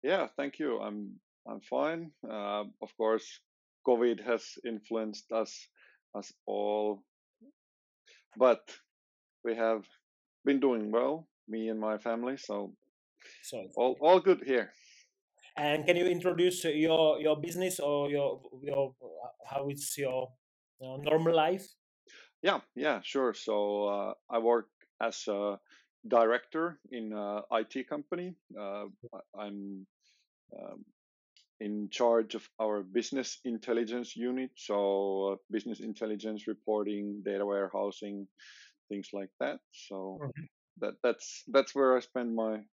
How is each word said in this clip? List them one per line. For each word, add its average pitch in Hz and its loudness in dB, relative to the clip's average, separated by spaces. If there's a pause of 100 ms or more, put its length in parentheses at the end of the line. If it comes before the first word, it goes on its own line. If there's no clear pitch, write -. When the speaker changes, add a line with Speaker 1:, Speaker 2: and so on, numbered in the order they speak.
Speaker 1:
Yeah, 160 2
thank 139 -6
you. 131 0
I'm, 104 -6 (320)
I'm 110 -10
fine. 156 -2 (120)
Uh, 104 -4 (180)
of 107 -12
course, 110 2 (640)
covid 120 4
has 117 0 (220)
influenced 110 -6
us, 113 -2 (580)
us 104 -10 (140)
all, 104 0 (1300)
but 120 6 (800)
we 117 -2
have 113 0 (600)
been 139 4
doing 113 2
well, 139 0 (220)
me 113 -4
and 110 -4
my 107 0
family. 120 -4
So 101 -8 (680)
Speaker 2:
So - -10
it's - -16
Speaker 1:
all, 127 4
Speaker 2:
okay. 127 -4
Speaker 1:
all 175 10
good 180 4
here. 123 2 (880)
Speaker 2:
And 147 0
can 170 6
you 175 2
introduce 180 2
your, 156 6
your 151 4
business 175 -2
or 143 2
your, 143 0 (200)
your, 139 -2 (560)
how 139 -4
it's 143 -6
your, 127 -2 (560)
uh, 131 -10
normal 160 4
life? 175 4 (720)
Speaker 1:
Yeah, 180 2 (160)
yeah, 131 2
sure. 127 0
So, 104 0
uh, 101 -2 (160)
I 120 0
work 117 4 (340)
as 113 -4
a 101 0 (480)
director 123 2 (140)
in 113 -8
a 104 -6
I 110 2
T 131 -6
company. 175 -8 (200)
Uh, 104 -8 (260)
I, - -14
I'm, 98 -10 (680)
um, - -14 (720)
in 104 -4
charge 117 4
of - -8 (140)
our 104 0
business 117 -2
intelligence 117 -4
unit. 127 -4
So, 98 0
uh, 95 -4 (140)
business 107 -4
intelligence 107 -6
reporting, 104 -2
data 101 -2
warehousing, 101 -4 (600)
things 101 -8
like 98 -8 (100)
that. 139 -4 (140)
So 95 -12
Speaker 2:
Mm-hmm. 147 -10 (360)
Speaker 1:
that, - -4
that's, - -2
that's 135 2
where 131 6
I 123 2
spend 120 -4
my 110 -2 (160)